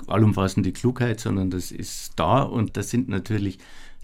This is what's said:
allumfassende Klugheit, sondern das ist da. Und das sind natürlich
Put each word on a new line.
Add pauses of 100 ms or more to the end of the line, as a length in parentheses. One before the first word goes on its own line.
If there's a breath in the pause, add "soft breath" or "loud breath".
allumfassende
Klugheit,
sondern
das
ist
da.
Und
das
sind
natürlich (460 loud breath)